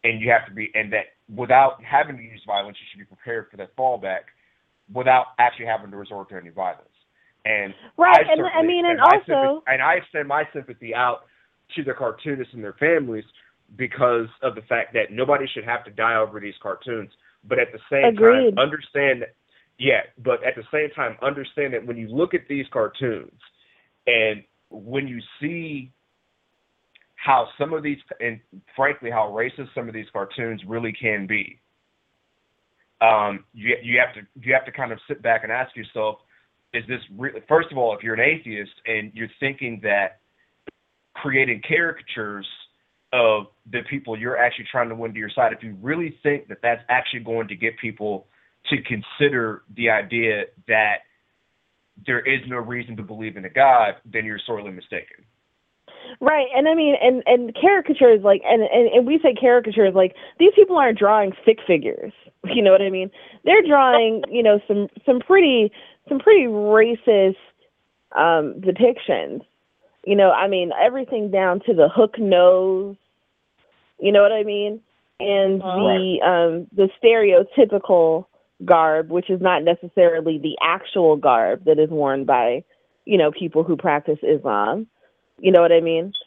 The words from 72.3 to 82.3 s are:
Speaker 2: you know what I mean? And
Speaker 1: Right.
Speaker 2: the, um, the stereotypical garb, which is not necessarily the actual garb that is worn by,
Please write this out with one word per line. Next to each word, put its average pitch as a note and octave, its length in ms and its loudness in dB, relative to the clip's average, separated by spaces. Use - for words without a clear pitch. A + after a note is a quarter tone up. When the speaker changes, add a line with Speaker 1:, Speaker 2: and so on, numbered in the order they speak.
Speaker 2:
you G3+ 120 0
know G3+ 100 6
what G3+ 100 4
I G#3+ 100 -2
mean? G#3 380 -6
And G3 420 0
Speaker 1:
Right. F#3 580 -2
Speaker 2:
the, - 60 0
um, E3+ 480 0
the G3 140 2
stereotypical G3+ 1200 4
garb, D#3+ 460 2
which F3+ 200 -4
is F#3 100 -2
not F3+ 220 0
necessarily E3 760 2
the D3 220 -6
actual E3 560 2
garb A#2+ 480 2
that D#3 140 4
is D#3 100 2
worn C#3 360 -2
by, B2 400 0